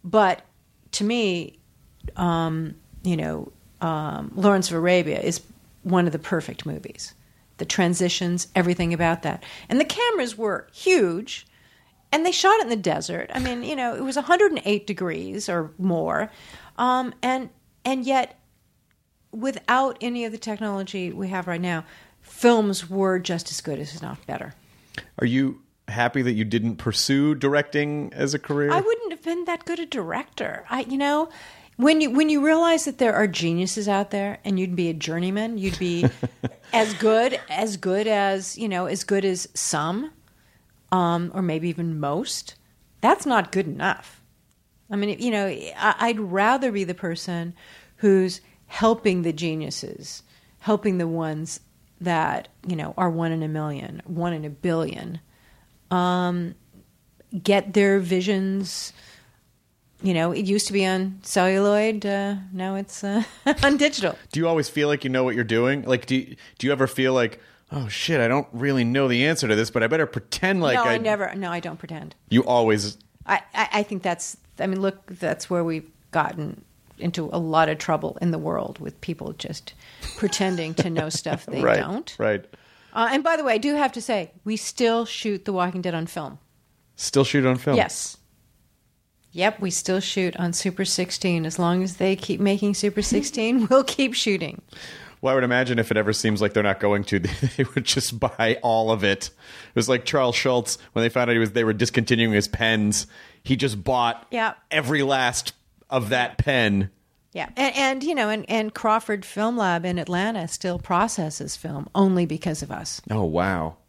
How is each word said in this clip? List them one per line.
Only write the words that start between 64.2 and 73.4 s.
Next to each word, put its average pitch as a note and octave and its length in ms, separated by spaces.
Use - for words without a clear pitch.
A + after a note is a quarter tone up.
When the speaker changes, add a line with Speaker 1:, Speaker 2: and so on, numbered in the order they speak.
Speaker 2:
Do D3+ 80
you E3 80
always E3 220
feel D3 180
like D3 160
you C3+ 60
know C3 140
what B2 120
you're A#2+ 80
doing? A#2+ 400
Like, B2 220
do C3 100
you, - 200
do B2 100
you C#3+ 60
ever C3 140
feel C3 260
like, A#2 260
"Oh, C#3 160
shit, D3+ 320
I A#2 80
don't C3+ 240
really C3 320
know C3 240
the B2 200
answer D3+ 200
to G#2+ 80
this, A2 140
but A2+ 140
I A2 40
better D#3 200
pretend F#3 540
like C#3+ 140
Speaker 1:
No, A#3+ 80
I A3+ 100
Speaker 2:
I" A3+ 40
Speaker 1:
never. G#3+ 380
No, F#3 160
I F3 80
don't E3 180
pretend. D#3 380
Speaker 2:
You B2 160
always A2 520
Speaker 1:
I, F#3 160